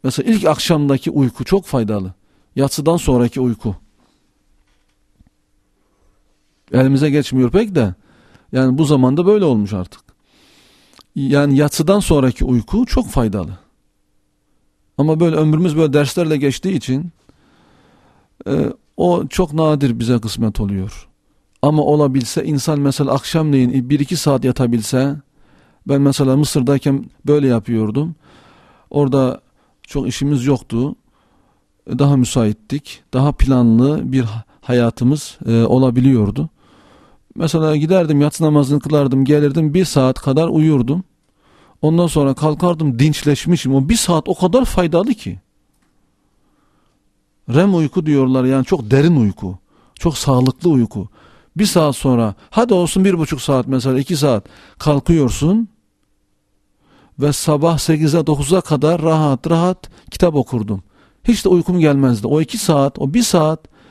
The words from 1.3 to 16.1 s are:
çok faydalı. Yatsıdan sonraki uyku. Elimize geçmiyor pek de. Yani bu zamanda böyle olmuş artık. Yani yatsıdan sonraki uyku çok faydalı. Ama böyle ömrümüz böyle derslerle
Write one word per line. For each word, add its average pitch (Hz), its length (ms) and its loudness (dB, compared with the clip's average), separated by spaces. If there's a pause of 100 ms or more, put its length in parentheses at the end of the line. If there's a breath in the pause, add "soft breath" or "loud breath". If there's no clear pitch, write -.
çok 196 200 0
faydalı. 104 480 -4 (420)
Yatsıdan 143 420 0
sonraki 127 440 0
uyku. 113 340 -4 (3000)
Elimize 135 380 2
geçmiyor 131 420 0
pek 202 240 0
de. 107 200 0 (560 soft breath)
Yani 131 260 0
bu 156 80 2
zamanda 139 400 2
böyle 202 200 4
olmuş 107 280 0
artık. 92 280 -10 (1120 soft breath)
Yani 143 420 2
yatsıdan 151 420 2
sonraki 139 460 0
uyku 131 400 0
çok 240 220 -2
faydalı. 98 500 -4 (1400)
Ama 156 220 0
böyle 165 160 2
ömrümüz 156 420 2
böyle 156 160 2
derslerle 151 440 0